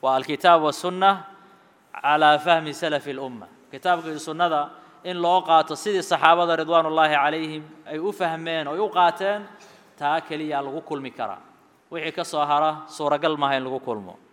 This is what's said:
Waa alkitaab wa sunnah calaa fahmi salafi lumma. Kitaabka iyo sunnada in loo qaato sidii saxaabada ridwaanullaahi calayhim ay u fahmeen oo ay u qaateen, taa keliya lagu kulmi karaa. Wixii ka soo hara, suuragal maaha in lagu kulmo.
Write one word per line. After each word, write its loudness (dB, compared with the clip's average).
Waa 2
alkitaab 6
wa 2
sunnah 2
calaa 4
fahmi 2
salafi -4
lumma. -10
Kitaabka 0
iyo -8
sunnada -2
in -6
loo 4
qaato 4
sidii -2
saxaabada 2
ridwaanullaahi 0
calayhim -4
ay -10
u -6
fahmeen -6
oo -6
ay -4
u -2
qaateen, 0
taa -2
keliya -6
lagu -8
kulmi -8
karaa. -8
Wixii -6
ka -4
soo -4
hara, 0
suuragal 0
maaha 2
in -8
lagu -4
kulmo. -8